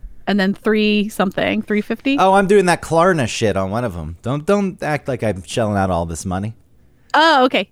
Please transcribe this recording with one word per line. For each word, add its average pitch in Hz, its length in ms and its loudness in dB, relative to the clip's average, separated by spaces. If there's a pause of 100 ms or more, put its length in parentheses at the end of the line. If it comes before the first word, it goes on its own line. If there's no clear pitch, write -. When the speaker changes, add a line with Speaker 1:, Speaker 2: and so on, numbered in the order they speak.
(280)
Speaker 1:
and 202 120 0
then 190 140 0
three 214 560 0
something, 190 540 -2
three 208 180 -2
fifty? 269 380 -4
Speaker 2:
Oh, 190 140 4
I'm 196 140 4
doing 196 200 6
that 165 140 2
Klarna 165 460 2
shit 101 300 0
on 95 140 -2
one 117 140 -2
of 87 120 -6
'em. 82 240 -10
Don't, 147 240 -6
don't 196 380 -2
act 147 240 -4
like 127 160 -4
I'm 95 200 -2
shelling 104 340 -2
out 95 120 0
all 85 160 -2
this 82 200 -10
money. 95 280 -6 (600)
Speaker 1:
Oh, 294 300 4
okay. 233 260 -2